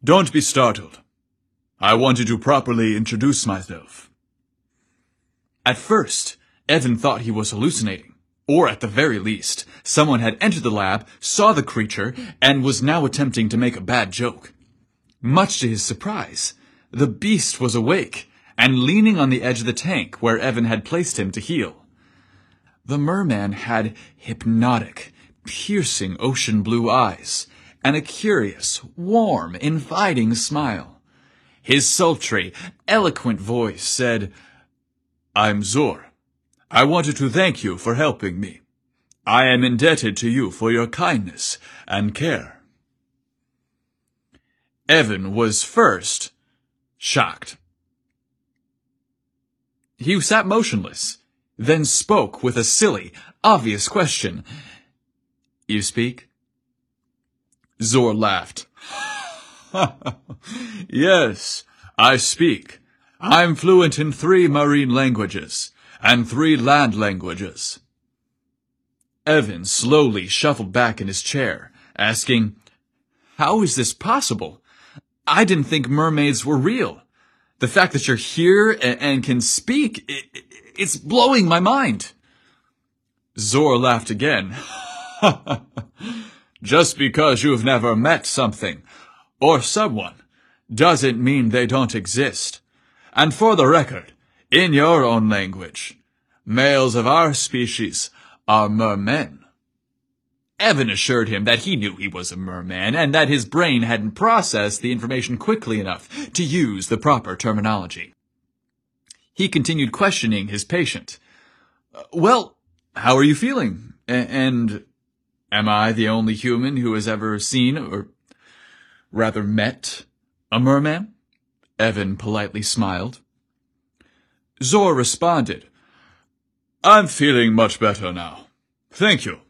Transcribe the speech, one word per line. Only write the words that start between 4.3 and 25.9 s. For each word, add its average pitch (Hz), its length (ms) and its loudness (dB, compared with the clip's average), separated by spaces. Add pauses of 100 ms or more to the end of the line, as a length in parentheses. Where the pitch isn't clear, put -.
At 123 100 2
first, - 640 -2 (280)
Evan 127 300 2
thought 123 240 0
he 113 100 -6
was 107 200 -4
hallucinating, 107 640 -4 (340)
or 151 200 4
at 104 120 -6
the 120 80 -6
very 117 300 0
least, - 480 -6 (160)
someone 151 380 2
had 110 200 -2
entered 170 220 0
the 120 80 -2
lab, 104 360 -2 (140)
saw 214 320 2
the 151 100 2
creature, 107 520 -4 (260)
and 135 240 4
was 131 180 0
now 151 220 2
attempting 127 460 0
to 110 80 0
make 123 180 0
a 92 60 -12
bad 107 280 0
joke. - 440 -8 (680)
Much 170 380 2
to 127 80 -2
his 110 140 -4
surprise, 156 680 -8 (380)
the 135 160 0
beast 170 520 -2
was 123 160 -2
awake 120 540 -2 (300)
and 127 220 4
leaning 202 380 4
on 139 120 2
the 127 120 0
edge 120 180 -2
of 117 40 -8
the 120 80 -2
tank 127 440 -6
where 113 220 0
Evan 117 280 0
had 113 180 -2
placed 170 340 -4
him 95 120 -4
to 107 100 -8
heal. 113 460 -6 (1000)
The 135 140 -4
merman 143 540 -2
had 110 440 -4 (180)
hypnotic, 113 1000 -2 (320)
piercing 135 760 -6